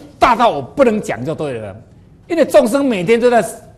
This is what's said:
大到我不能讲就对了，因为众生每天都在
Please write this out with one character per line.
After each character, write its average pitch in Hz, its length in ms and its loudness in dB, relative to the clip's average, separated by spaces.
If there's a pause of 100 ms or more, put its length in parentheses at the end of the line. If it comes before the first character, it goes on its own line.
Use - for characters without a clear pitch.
(180)
大 262 180 2
到 233 140 2
我 277 100 -4
不 262 240 0
能 214 160 0
讲 120 240 -8
就 156 100 -6
对 143 200 -8
了， 107 200 -12 (540)
因 339 80 -4
为 302 80 4
众 262 240 4
生 277 160 0
每 220 180 -2
天 226 160 2
都 240 120 2
在 233 140 2 (340)